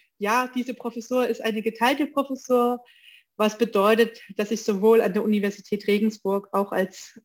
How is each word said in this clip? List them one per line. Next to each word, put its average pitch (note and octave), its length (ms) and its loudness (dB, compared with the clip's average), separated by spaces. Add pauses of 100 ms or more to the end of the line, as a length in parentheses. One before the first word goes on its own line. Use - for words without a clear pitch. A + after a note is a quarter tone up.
(180)
ja, A#3+ 360 0
diese B3 200 -6
Professur A#3+ 520 -4
ist A3+ 160 -4
eine A3 200 -2
geteilte B3 440 0
Professur, B3 720 -2 (560)
was G#3+ 220 0
bedeutet, A3 640 2 (160)
dass G#3 160 -4
ich G#3+ 100 -4
sowohl A3 380 4
an G3 140 0
der G#3+ 100 0
Universität G3+ 640 -2
Regensburg G3+ 640 0
auch G3 180 0
als, - 540 -4